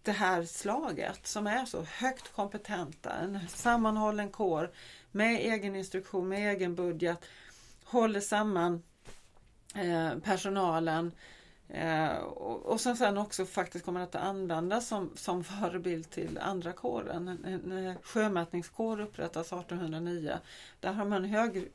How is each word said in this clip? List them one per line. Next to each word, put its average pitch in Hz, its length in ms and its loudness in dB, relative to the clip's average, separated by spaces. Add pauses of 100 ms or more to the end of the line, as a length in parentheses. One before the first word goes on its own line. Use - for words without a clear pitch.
det 208 100 2
här 185 320 4
slaget 214 800 -2
som 208 200 -2
är 240 180 2
så - 180 -4
högt 262 500 -4
kompetenta. 202 800 -4
En 185 360 -2
sammanhållen 214 800 4
kår 170 400 2 (420)
med 220 280 4
egen 202 360 0
instruktion, 190 520 -2
med 202 260 2
egen 180 200 0
budget, 170 500 0 (600)
håller 220 360 4
samman, 185 600 4 (920)
eh, 170 440 2
personalen, 170 920 2 (560)
eh, 160 480 2
och, - 500 -4
och 226 140 4
som 247 160 2
sen 202 220 4
också 202 280 -2
faktiskt 175 380 -4
kommer 180 160 -2
att 175 140 -6
användas 190 760 0
som, 196 280 -2
som 180 280 -2
förebild 175 680 -2
till - 280 -4
andra 180 340 -2
kåren. 202 560 -4
En, 180 160 -6
en, 185 280 -4
en 185 300 -4
sjömätningskår 208 1000 0
upprättas 170 520 -4
artonhundranio. 170 840 -4 (460)
Där 190 120 0
har 202 120 0
man 202 200 2
i 202 40 -2
hög 214 460 2